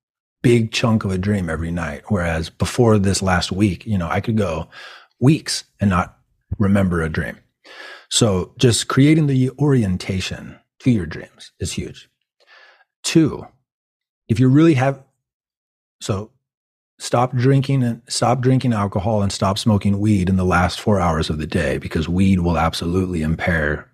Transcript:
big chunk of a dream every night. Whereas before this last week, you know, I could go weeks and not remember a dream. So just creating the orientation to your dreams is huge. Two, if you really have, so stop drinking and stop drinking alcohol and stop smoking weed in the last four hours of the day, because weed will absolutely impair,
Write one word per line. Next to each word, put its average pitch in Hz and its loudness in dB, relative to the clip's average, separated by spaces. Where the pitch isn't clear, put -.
big 117 4
chunk 110 0
of 95 -4
a 92 -2
dream 95 -2
every 82 -4
night. 80 -6
Whereas 85 -2
before 110 2
this 98 0
last 90 0
week, 95 -2
you 107 -2
know, 85 -2
I 98 -2
could 113 -2
go 90 -4
weeks - 0
and 98 2
not 90 -2
remember 95 0
a 80 -4
dream. - -6
So 95 0
just 120 2
creating 151 4
the 131 0
orientation 98 -2
to - 0
your 101 2
dreams - -14
is - -8
huge. - -12
Two, - 0
if 113 0
you 131 4
really 156 6
have, 135 -2
so 107 -8
stop 123 -2
drinking 135 2
and 117 -4
stop 120 0
drinking 127 2
alcohol 101 -2
and 98 0
stop 104 -2
smoking 101 2
weed 101 2
in 95 2
the 92 0
last 90 0
four 104 0
hours 80 0
of 78 -4
the 76 -6
day, 73 -2
because 80 -4
weed 95 4
will 85 0
absolutely 87 -2
impair, 78 -2